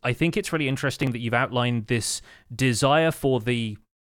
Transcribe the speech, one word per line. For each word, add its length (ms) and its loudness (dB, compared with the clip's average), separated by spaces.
I 120 0
think 220 0
it's 140 -4
really 160 0
interesting 460 -2
that 80 -6
you've 140 -2
outlined 520 0
this 360 -2
desire 560 4
for 280 0
the 380 -2